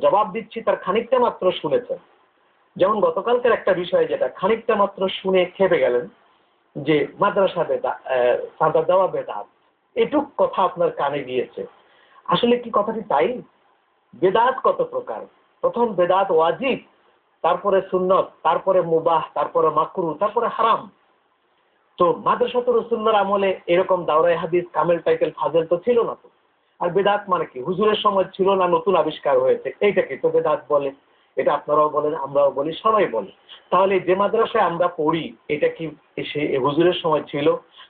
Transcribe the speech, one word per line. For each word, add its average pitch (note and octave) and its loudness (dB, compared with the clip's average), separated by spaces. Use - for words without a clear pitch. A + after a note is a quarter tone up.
জবাব F#3+ 2
দিচ্ছি A3+ -10
তার F#3+ 0
খানিকটা A3+ 0
মাত্র G3+ 2
শুনেছেন। - -2
যেমন G3+ 2
গতকালকের G#3+ 2
একটা G3+ 2
বিষয়, F3 0
যেটা C#3+ -2
খানিকটা A3 -2
মাত্র G3 0
শুনে F#3+ 0
খেপে F3+ 2
গেলেন B2 0
যে D3 0
মাদ্রাসা F#3 0
বেদা-, C3 -2
আহ, B2 0
চাঁদা D#3+ 2
দেওয়া F3+ 2
বেদাত, B2+ -8
এটুক D4 -2
কথা F#3+ 0
আপনার F3 0
কানে C#3+ -4
গিয়েছে। A#2+ -6
আসলে A#3+ 2
কি A#3+ -6
কথাটি G#3 -2
তাই? G3 0
বেদাত A3 2
কত - 0
প্রকার? A#2+ -8
প্রথম G#3+ -2
বেদাত F3+ 2
ওয়াজিব, E3+ 0
তারপরে F#3 0
সুন্নত, F#3 2
তারপরে E3+ 2
মুবাহ, E3 2
তারপরে D#3 0
মাকরু, D#3+ -2
তারপরে G#3 -2
হারাম। A3 -2
তো F3 4
মাদ্রাসাতুর A#3+ 0
রাসূলুল্লাহর A3 0
আমলে G3 0
এরকম F3+ 2
দাওরায়ে D#3+ 2
হাদিস, F3 -2
কামেল E3+ 0
টাইটেল, E3 0
ফাজেল D#3+ -2
তো F3 0
ছিল A#3 2
না D3+ -6
তো। - -20
আর F3 -2
বেদাত G3+ 0
মানে D#3+ 0
কি? B2+ -12
হুজুরের F#3+ 0
সময় G3 0
ছিল F#3+ 0
না, F#3 2
নতুন F#3 0
আবিষ্কার D3+ 0
হয়েছে, B2+ 0
এইটাকে F#3 0
তো D#3+ -2
বেদাত D#3+ 0
বলে, C#3+ 0
এটা C3+ 0
আপনারাও D3 2
বলেন, D3+ -2
আমরাও C#3 0
বলি, C#3 -4
সবাই G#3+ 0
বলে। A2 -6
তাহলে F#3+ 2
যে E3 0
মাদ্রাসায় G3+ 0
আমরা E3+ 0
পড়ি, D#3+ -4
এটা D3+ 0
কি D#3+ -8
সে D3 -4
হুজুরের D3 2
সময় D#3 -2
ছিল? D#3 -2